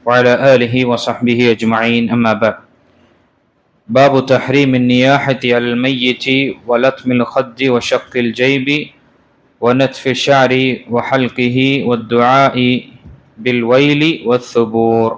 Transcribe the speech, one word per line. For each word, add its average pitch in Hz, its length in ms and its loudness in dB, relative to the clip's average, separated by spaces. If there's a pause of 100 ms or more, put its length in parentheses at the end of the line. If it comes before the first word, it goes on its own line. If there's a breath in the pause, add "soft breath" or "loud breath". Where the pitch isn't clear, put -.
وعلى 123 480 4
آله 120 200 0 (120)
وصحبه 120 640 0
أجمعين. 113 640 0
أما 117 240 0
بعد. 110 180 0 (1300)
باب 131 240 4 (160)
تحريم 131 480 2
النياحة 127 640 0
على 120 320 0
الميت 127 520 -2 (440)
ولطم 127 420 0
الخد 123 460 -2
وشق 123 560 -2
الجيب 127 540 -2 (920)
ونتف 127 480 0
الشعر 131 460 0 (380)
وحلقه 123 680 0 (240)
والدعاء 120 760 2 (840)
بالويل 127 600 2 (200)
والثبور. 113 960 -2